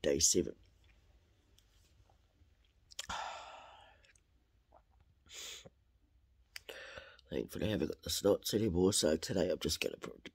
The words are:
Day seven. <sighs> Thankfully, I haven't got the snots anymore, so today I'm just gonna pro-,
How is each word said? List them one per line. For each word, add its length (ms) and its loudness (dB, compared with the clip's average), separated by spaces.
Day 160 2
seven. 380 2
<sighs> - -18
Thankfully, 380 -4
I 20 0
haven't 200 0
got 120 -10
the 80 -8
snots 460 2
anymore, 380 4
so 240 4
today 340 0
I'm 80 4
just 200 0
gonna 220 -4
pro-, 160 -12